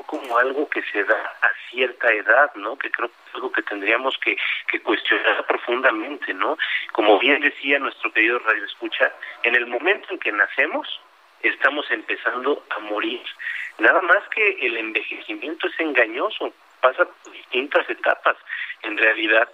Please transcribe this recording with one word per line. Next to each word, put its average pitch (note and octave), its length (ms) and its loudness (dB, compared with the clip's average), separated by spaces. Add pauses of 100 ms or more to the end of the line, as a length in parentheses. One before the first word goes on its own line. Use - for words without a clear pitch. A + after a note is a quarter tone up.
como C#3 340 -4
algo C3+ 320 2
que A2 220 -4
se G#2 120 0
da G2+ 380 0
a A2+ 80 4 (200)
cierta B2 420 0
edad, A2+ 440 4
¿no? G#2 220 -6
Que - 140 -6
creo A#2+ 180 -2
que - 60 -20 (140)
es - 60 -14
algo B2 160 -6
que - 120 -2
tendríamos A2 560 0
que, - 180 0 (300)
que - 140 -2
cuestionar - 680 2
profundamente, A#2+ 840 0
¿no? F#2+ 240 -2 (340)
Como G#2 280 6
bien C3+ 220 4
decía C#3+ 380 2
nuestro A#2 320 -4
querido A2+ 280 4
radio G#2+ 260 0
escucha, - 460 -2 (320)
en A#2+ 120 4
el F3 100 2
momento E3 460 0
en - 80 -8
que A2 120 -4
nacemos, C#3 720 0 (400)
estamos C3 480 0
empezando A#2+ 800 -4
a A2 100 -6
morir. G#2+ 440 -6 (560)
Nada B2+ 220 4
más F#3+ 280 4
que G#3+ 380 0
el A#2 100 -2
envejecimiento A2 880 -6
es E3+ 140 -6
engañoso, C#3 760 -2 (280)
pasa - 240 2
por - 260 -10
distintas - 580 -2
etapas. - 480 0 (460)
En G#2+ 140 -8
realidad, A2 560 4